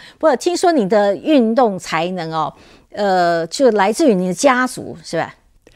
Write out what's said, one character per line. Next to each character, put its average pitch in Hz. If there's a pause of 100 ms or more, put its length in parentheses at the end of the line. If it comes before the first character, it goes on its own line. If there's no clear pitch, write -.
(200)
不 311
过 285
听 349
说 349
你 247
的 202
运 226
动 214
才 165
能 170
哦， 160 (380)
呃， 175
就 254
来 202
自 320
于 233
你 185
的 185
家 254
族， -
是 -
吧？ - (420)